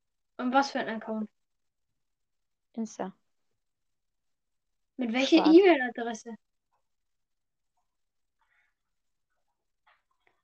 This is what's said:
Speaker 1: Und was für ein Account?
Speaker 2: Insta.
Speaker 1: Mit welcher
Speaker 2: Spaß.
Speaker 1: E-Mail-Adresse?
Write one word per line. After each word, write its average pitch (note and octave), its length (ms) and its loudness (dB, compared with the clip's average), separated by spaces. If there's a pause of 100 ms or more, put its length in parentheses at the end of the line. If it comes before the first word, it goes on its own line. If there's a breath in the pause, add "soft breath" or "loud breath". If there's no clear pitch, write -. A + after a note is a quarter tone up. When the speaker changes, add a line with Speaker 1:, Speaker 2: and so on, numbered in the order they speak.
(380)
Speaker 1:
Und B3 140 -6
was C4 200 0
für B3+ 80 -8
ein - 80 -8
Account? A3 420 -10 (1400)
Speaker 2:
Insta. G#3 380 -10 (1800)
Speaker 1:
Mit A#3+ 160 -6
welcher C4+ 260 2
Speaker 2:
Spaß. D4+ 160 6
Speaker 1:
E-Mail-Adresse? B3 800 2 (4000)